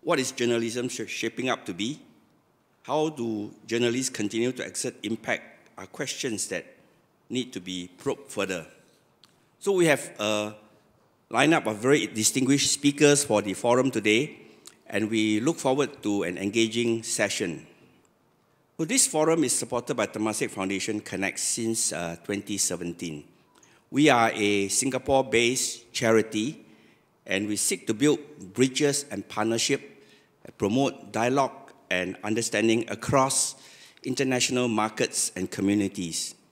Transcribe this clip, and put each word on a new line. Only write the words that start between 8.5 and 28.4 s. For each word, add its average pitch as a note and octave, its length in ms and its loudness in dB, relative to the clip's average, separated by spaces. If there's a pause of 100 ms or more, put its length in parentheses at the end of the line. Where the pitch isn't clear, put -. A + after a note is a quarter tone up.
So G3+ 140 0
we F3+ 140 4
have C#3+ 300 2
a G#2+ 380 -2 (760)
lineup C#3+ 360 4
of A2 120 -2
very B2+ 300 4
distinguished C3 640 2
speakers C#3+ 540 4
for G#2 160 2
the G2+ 120 -2
forum B2 380 2
today, A2 460 2 (480)
and G#2 240 -2
we G#2+ 320 2
look D#3 180 0
forward C3+ 440 0
to G2+ 200 0
an F2+ 140 -4
engaging A2+ 680 0
session. G2 640 -4 (1120)
So E3 80 -2
this A3+ 220 2
forum D#3+ 360 4
is B2 160 0
supported A#2+ 360 -4
by G#2+ 120 0
Temasek G#2+ 440 -2
Foundation G2 500 -4
Connect F#2+ 360 -4
since, A2+ 540 -2
uh, E2+ 320 -6
twenty G2+ 340 -6
seventeen. E2+ 680 -6 (680)
We D3 160 4
are A#2 260 6
a G2+ 360 2
Singapore-based B2+ 1200 0
charity, A2+ 720 2 (640)
and G2 240 -2
we G#2 80 -2
seek - 300 -2
to A2+ 60 0
build C3+ 260 2 (340)